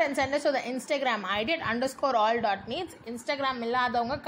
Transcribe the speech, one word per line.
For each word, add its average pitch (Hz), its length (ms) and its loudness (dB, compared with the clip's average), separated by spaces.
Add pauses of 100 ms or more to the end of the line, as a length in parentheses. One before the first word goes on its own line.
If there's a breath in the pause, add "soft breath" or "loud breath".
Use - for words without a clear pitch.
and 285 140 0
send 269 180 0
us 294 100 -2
to 302 80 6
the 247 160 0
Instagram 262 500 0 (180)
I 214 100 2
D 330 80 2
at 320 40 -6 (120)
underscore 247 500 0
all 226 140 4 (100)
dot 196 160 0 (100)
needs. 339 200 -6 (180)
Instagram 262 560 -2
இல்லாதவங்க 240 500 0 (120)